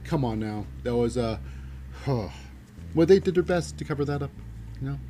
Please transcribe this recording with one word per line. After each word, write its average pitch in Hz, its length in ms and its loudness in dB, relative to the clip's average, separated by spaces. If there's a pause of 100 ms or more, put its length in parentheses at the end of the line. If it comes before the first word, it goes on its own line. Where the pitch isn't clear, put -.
come 147 220 0
on 110 120 0
now. 107 280 -4 (180)
That 120 140 2
was, 120 200 2
uh, 113 220 0 (640)
huh. 117 240 0 (680)
Well, 165 100 8
they 185 140 10
did 180 160 2
their 175 80 4
best 175 340 0
to 147 80 -6
cover 143 200 -2
that 143 180 -2
up, 135 80 -6 (500)
you 135 60 -4
know. 139 120 -6 (100)